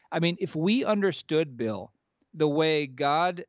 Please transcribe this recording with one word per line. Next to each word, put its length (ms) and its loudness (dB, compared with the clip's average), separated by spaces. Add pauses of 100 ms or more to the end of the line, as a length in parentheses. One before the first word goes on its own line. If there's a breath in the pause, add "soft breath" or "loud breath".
(120 soft breath)
I 80 0
mean, 200 2
if 140 -4
we 300 2
understood, 720 0
Bill, 340 -4 (440)
the 140 2
way 400 2
God 600 0